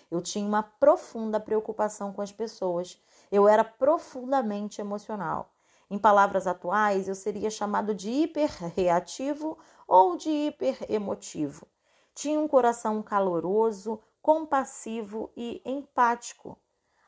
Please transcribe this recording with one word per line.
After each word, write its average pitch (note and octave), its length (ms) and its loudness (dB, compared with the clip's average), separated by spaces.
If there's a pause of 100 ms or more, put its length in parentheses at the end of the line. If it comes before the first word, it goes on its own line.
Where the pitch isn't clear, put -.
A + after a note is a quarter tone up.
(120)
eu E3+ 100 -4
tinha G3+ 240 -6
uma G#3 160 -2
profunda A3+ 800 2
preocupação G#3+ 720 -4
com G3+ 100 -10
as G3 120 -10
pessoas. F3+ 680 -6 (300)
Eu G3+ 160 6
era A3 160 6
profundamente B3 1160 -2
emocional. G3+ 720 -8 (360)
Em G3+ 80 -6
palavras G3 500 6
atuais, F#3+ 600 0
eu G3 80 -4
seria G#3 340 -4
chamado G#3 460 -2
de F#3+ 140 -8
hiperreativo C#4 1500 -2 (300)
ou F#4 300 6
de - 120 -6
hiperemotivo. G#3+ 1400 -4 (480)
Tinha D4+ 260 -2
um D4+ 80 0
coração A#3 540 2
caloroso, G3+ 1000 -2 (260)
compassivo A#3 1080 -2
e A#3 260 -10
empático. B3 920 -4 (500)